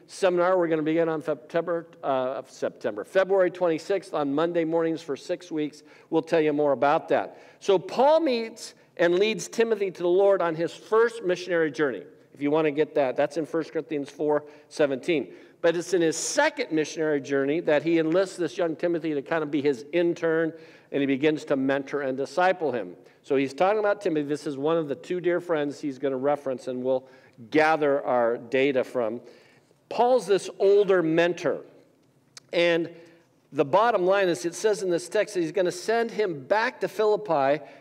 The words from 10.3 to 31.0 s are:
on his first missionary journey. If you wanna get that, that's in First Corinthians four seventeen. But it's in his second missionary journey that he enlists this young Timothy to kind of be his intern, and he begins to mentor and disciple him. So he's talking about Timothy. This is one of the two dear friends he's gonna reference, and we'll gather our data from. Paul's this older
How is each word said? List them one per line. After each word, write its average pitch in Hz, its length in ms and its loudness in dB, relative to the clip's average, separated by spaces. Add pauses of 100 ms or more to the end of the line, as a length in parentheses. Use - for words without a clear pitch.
on 170 140 0
his 160 180 -4
first 226 500 0
missionary 175 480 0
journey. 131 340 -2 (280)
If 127 80 -18
you 143 100 0
wanna 156 200 2
get 147 240 -2
that, 135 200 0
that's 143 220 -2
in 160 80 -2
First 156 300 -4
Corinthians 147 340 -6
four 147 380 0 (240)
seventeen. 139 640 0 (260)
But 170 160 2
it's 170 160 -6
in 180 80 4
his 160 160 2
second - 560 -2
missionary 156 480 -2
journey 139 400 -2
that 147 220 2
he 165 160 2
enlists 180 400 0
this 165 180 -4
young 165 180 -2
Timothy 165 380 -2
to 143 80 -4
kind 165 220 -2
of 151 80 -6
be 165 100 0
his 220 320 0
intern, 165 640 0 (380)
and 139 100 0
he 139 40 0
begins 139 380 0
to 147 120 -2
mentor 135 440 -2
and 131 160 -4
disciple 180 560 0
him. 92 240 -6 (260)
So 139 140 -2
he's 135 160 0
talking 202 280 2
about 202 200 0
Timothy. 151 260 -2
This 147 200 -6
is 143 100 -6
one 156 220 0
of 156 100 -4
the 135 60 -6
two 180 260 -6
dear 175 200 0
friends 147 380 -4
he's 135 200 -8
gonna 135 180 -2
reference, 135 520 -2
and 127 140 -6
we'll 131 240 -2 (440)
gather 151 520 2
our 120 360 2
data 131 440 0
from. 120 380 -4 (720)
Paul's 240 360 2
this 190 220 0 (100)
older 196 440 4